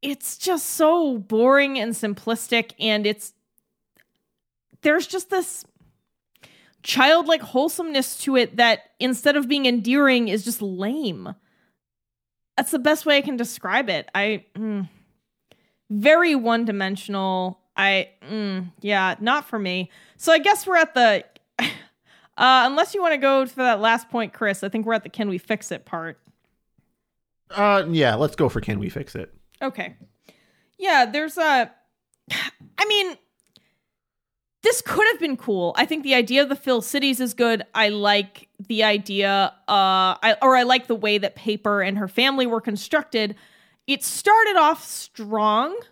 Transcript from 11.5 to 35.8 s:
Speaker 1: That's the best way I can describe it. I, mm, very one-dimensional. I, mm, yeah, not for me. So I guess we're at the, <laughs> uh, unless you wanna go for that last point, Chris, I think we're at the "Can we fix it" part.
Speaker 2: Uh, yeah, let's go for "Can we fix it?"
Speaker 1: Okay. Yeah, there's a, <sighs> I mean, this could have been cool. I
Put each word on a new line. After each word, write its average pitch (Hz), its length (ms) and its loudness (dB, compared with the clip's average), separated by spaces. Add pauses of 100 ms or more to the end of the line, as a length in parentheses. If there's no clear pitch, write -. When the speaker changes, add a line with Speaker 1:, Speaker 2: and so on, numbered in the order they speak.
Speaker 1:
That's 269 140 -2
the 320 80 -2
best 302 280 0
way 294 100 4
I 277 60 4
can 285 140 -6
describe 233 520 -4
it. 165 260 -4
I, 202 300 -2 (100)
mm, 202 340 -6 (1040)
very 302 440 4
one-dimensional. 196 1200 -2 (180)
I, 196 340 0 (120)
mm, 190 440 -8 (140)
yeah, 190 400 -2
not 262 280 -2
for 226 100 -8
me. 185 320 -6 (280)
So - 140 2
I 330 60 6
guess 403 280 0
we're 370 100 2
at 330 180 2
the, 226 300 4 (160)
<laughs> - 180 -20
uh, 240 80 -2 (680)
unless 262 580 4
you 403 80 -2
wanna 320 160 0
go 269 280 2
for 254 160 -8
that 233 180 2
last 226 300 0
point, 226 240 -6
Chris, 202 280 -4
I 196 60 -6
think 220 180 -4
we're 226 80 0
at 214 80 -2
the - 60 -16
"Can 208 200 -6
we 185 100 -4
fix - 340 -6
it" - 120 -12
part. 165 360 -12 (1300)
Speaker 2:
Uh, 202 380 2
yeah, 147 260 2
let's 143 220 0
go 143 120 2
for 113 120 -4
"Can 104 180 -6
we 98 120 -6
fix - 260 -12
it?" 90 160 -14 (300)
Speaker 1:
Okay. 240 340 -10 (840)
Yeah, 320 280 4
there's 302 320 -6
a, 285 320 2 (600)
<sighs> - 0 - (480)
I 392 80 2
mean, 403 300 0 (1500)
this 466 200 2
could - 260 0
have 440 120 -2
been 302 160 -2
cool. 185 400 -4
I - 80 2